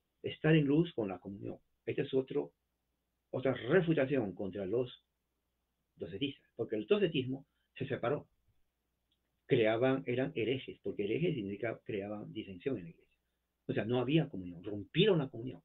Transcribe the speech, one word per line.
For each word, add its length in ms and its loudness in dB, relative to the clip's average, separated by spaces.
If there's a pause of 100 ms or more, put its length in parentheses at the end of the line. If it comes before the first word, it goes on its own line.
(220)
estar 340 4
en 100 6
luz 280 4
con 140 -2
la 120 -4
comunión. 400 -10 (260)
Esta 160 -2
es 120 -4
otro, 380 -2 (800)
otra 220 0
refutación 840 2
contra 300 -6
los 380 -2 (920)
docetistas, 600 -6
porque 200 -4
el 120 -4
docetismo 600 0 (280)
se 120 -6
separó. 400 -2 (1160)
Creaban, 600 4
eran 300 -2
herejes, 460 -4
porque 240 -6
herejes 300 0
significa 500 -6
creaban 480 -8
disensión 440 -8
en 60 -10
la 60 -14
iglesia. 280 -20 (500)
O 60 -2
sea, 120 0
no 140 0
había 300 4
comunión, 340 -12
rompieron 560 2
la 100 -2
comunión. 360 -10